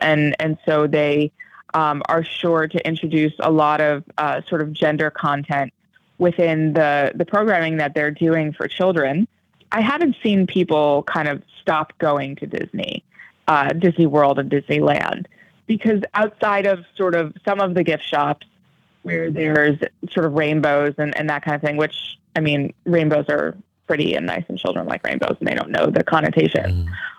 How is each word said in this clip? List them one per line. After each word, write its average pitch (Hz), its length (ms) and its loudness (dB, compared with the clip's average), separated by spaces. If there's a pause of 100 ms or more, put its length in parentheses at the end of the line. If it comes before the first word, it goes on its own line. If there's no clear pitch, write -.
And, 151 380 2
and 156 260 -2
so 151 220 2
they, 147 440 2 (440)
um, 151 340 0
are 165 140 2
sure 160 440 0
to - 200 -4
introduce 156 520 0
a 160 120 2
lot 151 280 4
of, 151 240 0 (140)
uh, 143 300 -2
sort 160 140 -2
of 156 120 -6
gender 151 380 0
content 143 600 -2 (460)
within 165 560 2
the, 143 400 2
the 175 120 -2
programming 180 520 0
that 147 160 -2
they're 151 160 0
doing 156 440 0
for - 140 -8
children. 170 600 0 (440)
I 220 100 0
haven't 277 420 2
seen 196 240 2
people 151 560 2
kind 156 240 -2
of 143 160 -6 (180)
stop 156 380 -2
going 143 380 -2
to - 100 -10
Disney, - 560 -8 (440)
uh, 143 260 4
Disney 170 340 4
World 143 320 4
and 139 100 -2
Disneyland, 147 800 0 (400)
because 220 340 2 (140)
outside 208 500 0
of 185 180 0 (140)
sort 185 160 0
of 165 220 -2 (100)
some 196 140 0
of 185 160 0
the 175 80 2
gift 160 200 -2
shops 147 440 -2 (560)
where 165 260 -4
there's 151 480 2 (340)
sort 170 140 0
of 147 80 0
rainbows 147 640 0
and, 151 180 -4
and 151 140 -4
that 147 140 -4
kind 156 100 -2
of 147 80 -4
thing, 147 160 -2
which, - 400 -6 (180)
I 160 40 0
mean, 147 340 0 (120)
rainbows 156 440 2
are 147 260 -2 (300)
pretty 147 300 0
and 76 100 -4
nice 87 220 -4
and 92 100 -8
children 87 300 -4
like - 180 -6
rainbows - 340 -2
and - 80 -4
they - 60 0
don't - 160 -4
know - 160 0
the - 180 2
connotation. 156 840 0 (320)